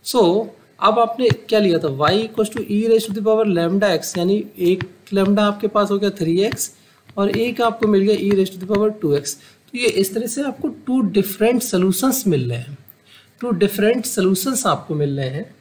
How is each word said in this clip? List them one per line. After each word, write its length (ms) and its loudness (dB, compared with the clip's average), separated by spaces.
So 200 2
अब 100 2
आपने 300 0
क्या 120 2
लिया 180 2
था, 200 -4
y 140 2
equals 320 -4
to 80 -6
e 240 -2
raise 180 4
to 120 -6
the 100 -4
power 180 2
lambda 520 2
x, 200 -8
यानी 260 0
एक 120 0
lambda 280 4
आपके 240 -4
पास 140 2
हो 80 0
गया 200 0
थ्री 260 0
एक्स 260 -4
और 180 0
एक 260 -2
आपको 260 0
मिल 200 4
गया 80 4
e 240 2
raise 160 -2
to 80 -12
the 80 -4
power 180 2
टू 140 2
एक्स। 200 -6
तो 420 -16
ये 100 0
इस 120 -2
तरह 120 -4
से 180 -4
आपको 240 -6
टू 140 0
डिफरेंट 440 0
सॉल्यूशंस 640 0
मिल 240 0
रहे 80 -4
हैं, 200 -14
टू 100 -4
डिफरेंट 560 0
सॉल्यूशंस 600 0
आपको 280 -2
मिल 260 -2
रहे 80 -4
हैं। 320 -10